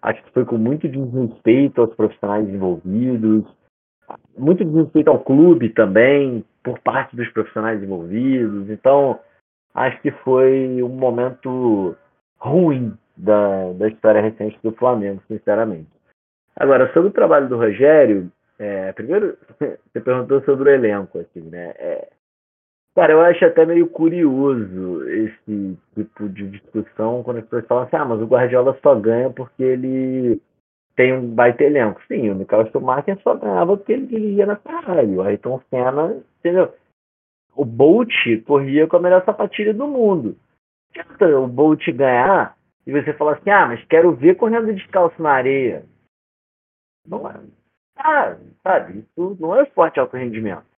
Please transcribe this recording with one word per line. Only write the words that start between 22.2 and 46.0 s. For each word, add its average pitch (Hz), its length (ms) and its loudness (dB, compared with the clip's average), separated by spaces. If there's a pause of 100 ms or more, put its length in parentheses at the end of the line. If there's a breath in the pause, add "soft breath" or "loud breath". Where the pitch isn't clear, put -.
cara, 160 160 4
eu 156 80 8
acho 175 240 4
até 165 180 6
meio 170 240 2
curioso 131 1200 -2
esse 101 680 -8 (160)
tipo 107 360 -10
de 98 200 -14
discussão 110 720 -8
quando 120 160 -8
as 110 60 -12
pessoas 117 240 -8
falam 123 160 0
assim, 123 120 -6
"Ah, 151 100 -2
mas 113 140 -4
o 113 60 -4
Guardiola 123 560 2
só 143 140 6
ganha 113 340 0
porque 127 320 -12
ele 131 800 -2 (540)
tem 127 180 2
um 127 160 -6
baita 120 340 2
elenco." 135 440 0
Sim, 120 240 -4
o 95 40 -4
Michael 107 360 0
Schumacher 143 500 -4
só - 140 0
ganhava 196 420 -2
porque 202 160 -6
ele 262 140 -6
dirigia 208 400 -2
na 208 80 -4
Ferrari. 180 600 -4
O 92 60 -2
Ayrton 110 480 -4
Senna, 135 480 -2 (220)
entendeu? 175 340 0 (840)
O 143 80 -2
Bolt 151 480 4 (360)
corria 139 400 2
com 175 100 2
a - 20 6
melhor 180 240 4
sapatilha 208 520 -2
do 269 120 -6
mundo. 202 480 0 (540)
Adianta - 480 0
o 131 100 0
Bolt 147 440 2
ganhar 131 640 0 (300)
e 131 40 -10
você 143 220 -2
falar 151 200 -2
assim, 196 180 -2
"Ah, 185 160 4
mas 117 160 -8
quero 165 320 4
ver 165 220 4
correndo 226 360 -2
descalço 185 480 -2
na 147 120 2
areia." 131 520 -2 (1200)